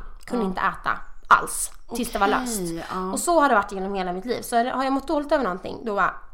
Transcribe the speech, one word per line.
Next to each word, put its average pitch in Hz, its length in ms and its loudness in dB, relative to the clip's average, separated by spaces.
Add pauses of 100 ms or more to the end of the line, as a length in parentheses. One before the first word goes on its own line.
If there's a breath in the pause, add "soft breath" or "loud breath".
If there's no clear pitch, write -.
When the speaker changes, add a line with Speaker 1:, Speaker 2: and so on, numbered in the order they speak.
(260)
Speaker 1:
Kunde 240 200 -2
Speaker 2:
Ja. 190 40 -2
Speaker 1:
inte 185 120 -4
äta - 300 -2 (360)
alls. - 440 2 (240)
Tills - 160 -2
det - 80 -4
var 196 80 4
Speaker 2:
Okej, - 120 4
Speaker 1:
löst. 190 540 -4
Speaker 2:
ja. 185 180 -2
Speaker 1:
Och - 80 -2
så 339 220 4
har 285 80 6
det 240 60 6
varit 196 160 2
genom 196 220 -4
hela 180 200 -2
mitt 185 120 -6
liv. 247 160 -2
Så - 140 -6
är 233 80 6
det, 254 80 0
har 254 120 0
jag 269 100 2
mått 269 140 -2
dåligt 294 240 0
över 294 120 4
någonting, 185 420 -4
då 214 100 -2
bara 185 180 4 (200)